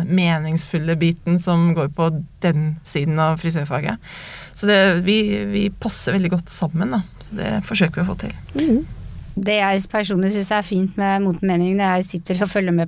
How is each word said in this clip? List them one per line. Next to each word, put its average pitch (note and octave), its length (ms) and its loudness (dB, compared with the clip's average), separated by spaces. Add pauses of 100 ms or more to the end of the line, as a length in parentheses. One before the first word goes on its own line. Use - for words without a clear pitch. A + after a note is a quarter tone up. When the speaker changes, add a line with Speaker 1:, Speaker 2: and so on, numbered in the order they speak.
Speaker 1:
meningsfulle E3 920 0
biten E3+ 420 0
som E3+ 340 2
går D3 160 0
på E3 200 0 (320)
den D#3 440 0
siden D3+ 340 0
av D#3+ 200 2
frisørfaget. D3+ 580 -2 (580)
Så G3+ 120 -2
det, F#3+ 360 6
vi, G#3 420 2
vi G3+ 240 0
passer - 440 0
veldig F#3 180 2
godt E3+ 180 -2
sammen, E3+ 420 0
da. A3 100 0 (180)
Så - 160 -14
det G#3+ 280 -4
forsøker G3 320 0
vi F3 100 0
å F#3+ 60 -2
få - 80 -6
til. - 160 -8 (200)
Speaker 2:
Mhm. D4 300 2 (480)
Speaker 3:
Det G3 180 -2
jeg G3 380 2
personlig G3 420 0
synes G3+ 200 0
er G#3 120 2
fint F#3+ 320 0
med G3 260 2
Mot G3 220 -2
Mening F3+ 320 2
når F#3+ 220 2
jeg F#3 80 0
sitter F#3 380 -2
og G3+ 40 -2
følger F#3+ 240 0
med E3+ 160 2